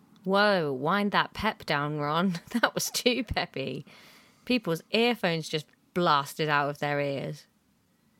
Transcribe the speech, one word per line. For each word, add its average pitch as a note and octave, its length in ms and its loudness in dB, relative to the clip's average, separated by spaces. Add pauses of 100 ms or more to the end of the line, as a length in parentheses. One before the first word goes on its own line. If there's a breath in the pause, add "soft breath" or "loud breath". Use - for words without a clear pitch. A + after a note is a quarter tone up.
(240)
Whoa, F#3+ 500 2
wind F#3 380 0
that E3+ 220 0
pep - 320 -4
down, D3 340 0
Ron. E3 460 0
<laughs> - 40 -20 (120)
That - 140 2
was - 160 -4
too B3 320 0
peppy. C#3 640 -6 (600 soft breath)
People's E3+ 460 0
earphones G#3 580 0
just D3+ 160 -4 (280)
blasted D3+ 560 2
out C#3+ 200 2
of C#3+ 100 -6
their D3 200 0
ears. C#3+ 460 -4 (760)